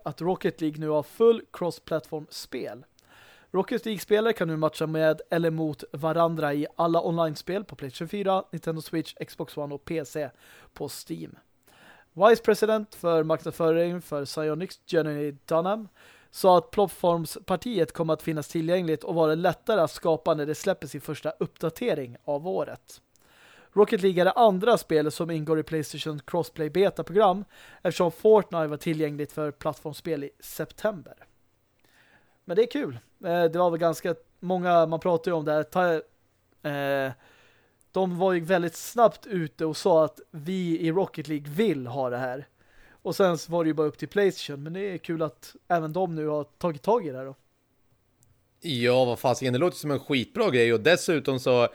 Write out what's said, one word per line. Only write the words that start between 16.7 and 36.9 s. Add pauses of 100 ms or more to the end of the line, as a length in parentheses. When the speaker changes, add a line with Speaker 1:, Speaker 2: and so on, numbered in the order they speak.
Speaker 1:
plattformspartiet
kommer
att
finnas
tillgängligt
och
vara
lättare
att
skapa
när
det
släpper
sin
första
uppdatering
av
året. (720)
Rocket
League
är
det
andra
spelet
som
ingår
i
Playstation
Crossplay
beta-program, (380)
eftersom
Fortnite
var
tillgängligt
för
plattformsspel
i (100)
september. (1300)
Men
det
är
kul. (260)
Eh,
det
var
väl
ganska (260)
många,
man
pratar
ju
om
det
här.
Ta-, (720)
eh, (800)